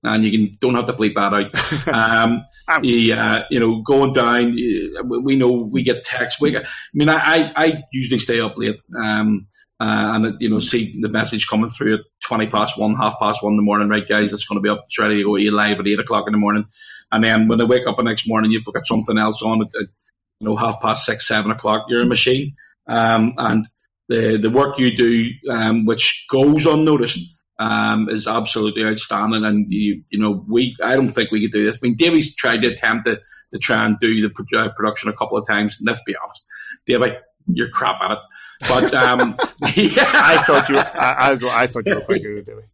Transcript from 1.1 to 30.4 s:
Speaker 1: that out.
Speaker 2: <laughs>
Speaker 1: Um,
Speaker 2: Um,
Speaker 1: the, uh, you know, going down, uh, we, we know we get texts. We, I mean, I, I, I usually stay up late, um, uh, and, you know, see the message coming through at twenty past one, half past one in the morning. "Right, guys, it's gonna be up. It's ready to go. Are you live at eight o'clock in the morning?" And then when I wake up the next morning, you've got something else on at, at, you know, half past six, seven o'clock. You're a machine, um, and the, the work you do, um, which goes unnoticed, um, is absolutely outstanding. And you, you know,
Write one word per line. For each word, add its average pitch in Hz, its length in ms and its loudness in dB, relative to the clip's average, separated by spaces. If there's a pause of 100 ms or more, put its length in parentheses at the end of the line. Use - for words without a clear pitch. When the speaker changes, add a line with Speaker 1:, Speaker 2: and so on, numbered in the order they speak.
Speaker 1:
that 101 180 0
out. 101 200 -2 (340)
Speaker 2:
<laughs> 113 360 2
Speaker 1:
Um, 117 220 0 (240)
Speaker 2:
Um, 160 120 2
Speaker 1:
the, 117 320 2
uh, 110 360 0
you 131 100 0
know, 113 220 2
going 135 320 2
down, 120 380 2
uh, 95 580 -4
we, 120 100 -2
we 135 160 0
know 127 160 4
we 120 320 -2
get 123 220 -2
texts. - 340 -6
We, 143 180 0
I - 60 -6 (300)
mean, 147 160 2
I, 160 80 4
I, 156 380 2
I 156 360 0
usually 127 280 -2
stay 117 200 -2
up 110 180 -4
late, 107 220 -4 (180)
um, 107 500 -2 (320)
uh, 107 360 -2
and, 110 260 -2
you 113 80 0
know, 104 100 2
see 113 400 -4
the 107 80 -4
message 110 400 -2
coming 113 220 0
through 117 240 -2
at 104 60 -2 (260)
twenty 110 220 -2
past 107 320 -2
one, 107 160 0
half 107 240 -2
past 104 240 -2
one 104 100 0
in 107 40 4
the 104 60 2
morning. 104 260 2
"Right, 104 180 0
guys, 107 260 0
it's 104 120 -8
gonna 104 140 -6
be 101 100 0
up. 104 180 -4
It's - 100 -8
ready 107 200 2
to 101 60 0
go. 101 120 2
Are - 20 0
you 104 140 2
live 104 280 0
at 98 80 -2
eight 104 120 0
o'clock 107 260 -2
in 107 60 -4
the 104 80 2
morning?" 104 260 0 (460)
And 113 120 2
then 113 240 4
when 110 140 4
I 120 40 4
wake 123 220 2
up 107 100 -2
the 123 60 0
next 113 240 -2
morning, 110 220 2
you've 110 160 0
got - 220 -8
something 110 320 0
else 107 240 -2
on 110 180 0
at, 107 60 -2 (120)
at, 98 80 -6 (520)
you 107 80 -6
know, 107 80 0
half 110 260 -4
past 113 240 -2
six, 110 220 -2
seven 107 240 0
o'clock. 110 380 -2
You're 120 120 2
a 120 60 2
machine, 131 480 0 (320)
um, 113 500 2
and 113 300 0 (420)
the, 110 280 2
the 107 120 0
work 139 300 0
you 123 180 2
do, 117 320 4 (220)
um, 113 340 0
which - 420 -2
goes 147 380 4
unnoticed, 156 540 2 (400)
um, 107 500 0
is 107 180 -4
absolutely 110 560 -2
outstanding. 107 600 -2
And 104 240 2
you, 104 400 -2
you 104 100 -4
know, 104 280 0